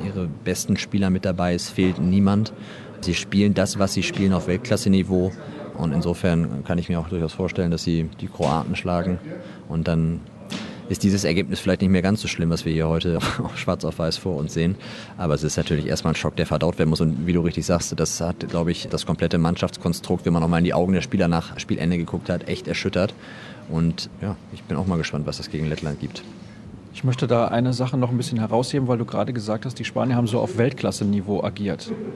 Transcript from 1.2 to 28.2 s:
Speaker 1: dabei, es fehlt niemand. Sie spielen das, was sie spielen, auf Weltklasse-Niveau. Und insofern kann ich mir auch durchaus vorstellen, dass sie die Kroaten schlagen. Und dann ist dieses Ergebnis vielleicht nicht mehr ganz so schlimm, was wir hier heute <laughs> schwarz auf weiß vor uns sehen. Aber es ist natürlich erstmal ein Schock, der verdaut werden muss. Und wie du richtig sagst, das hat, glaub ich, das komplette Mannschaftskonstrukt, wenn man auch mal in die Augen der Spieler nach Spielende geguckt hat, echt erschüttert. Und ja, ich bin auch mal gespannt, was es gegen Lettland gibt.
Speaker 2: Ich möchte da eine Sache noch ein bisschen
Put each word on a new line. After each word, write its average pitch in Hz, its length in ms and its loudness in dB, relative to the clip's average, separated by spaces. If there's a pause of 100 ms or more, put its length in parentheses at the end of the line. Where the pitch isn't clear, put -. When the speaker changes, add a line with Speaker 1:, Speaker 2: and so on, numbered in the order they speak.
Speaker 1:
dabei, 90 300 2
es - 160 -2
fehlt 92 280 2
niemand. 101 540 4 (480)
Sie 87 140 0
spielen 98 400 4
das, 95 240 2
was 98 160 2
sie 95 80 0
spielen, 95 320 2
auf 87 120 0
Weltklasse-Niveau. 92 840 2 (460)
Und 78 140 0
insofern 85 720 2
kann 87 120 0
ich 85 120 -2
mir 87 100 0
auch 82 100 -4
durchaus 82 240 -2
vorstellen, 90 380 0
dass 82 140 0
sie 82 260 2 (100)
die 104 60 -6
Kroaten 80 500 0
schlagen. 87 420 0 (500)
Und 80 200 -2
dann 82 320 2 (680)
ist 95 140 -2
dieses 98 220 4
Ergebnis 85 360 0
vielleicht 92 220 2
nicht 95 80 6
mehr 92 120 6
ganz 98 180 2
so 95 80 -4
schlimm, 82 220 0
was 82 140 0
wir 82 80 0
hier 80 160 2
heute 82 300 2 (200)
<laughs> - 180 -4
schwarz - 280 -2
auf 80 140 -4
weiß 80 180 0
vor 90 200 -2
uns 78 180 -4
sehen. 85 220 2 (400)
Aber 82 180 0
es 71 80 0
ist 76 140 0
natürlich 78 300 0
erstmal 80 260 0
ein - 40 -2
Schock, - 200 -2
der 80 100 0
verdaut 80 320 0
werden 80 120 4
muss. 80 100 4
Und 78 260 2
wie 87 60 2
du 85 80 4
richtig 82 260 0
sagst, 82 320 0
das 82 220 0
hat, 85 280 -4
glaub 85 200 0
ich, - 200 -2
das - 180 -2
komplette 85 320 2
Mannschaftskonstrukt, 85 840 0
wenn 87 80 2
man 85 100 4
auch 82 60 2
mal 85 100 4
in 85 60 4
die 85 100 2
Augen 90 180 4
der 87 100 2
Spieler 92 260 2
nach 85 300 -2
Spielende 87 400 0
geguckt 85 320 -4
hat, 87 180 -4
echt - 200 -4
erschüttert. 92 460 0 (540)
Und 82 400 0 (140)
ja, 95 140 -4 (160)
ich 95 120 -14
bin - 120 -4
auch 92 100 0
mal 92 100 2
gespannt, 76 300 -2
was 73 140 -4
es - 100 -12
gegen 78 160 -2
Lettland 76 340 -4
gibt. - 220 -8 (720)
Speaker 2:
Ich - 100 -6
möchte 127 220 0
da 117 220 4
eine 123 260 2
Sache 127 240 0
noch 123 120 2
ein 123 60 0
bisschen 117 220 -2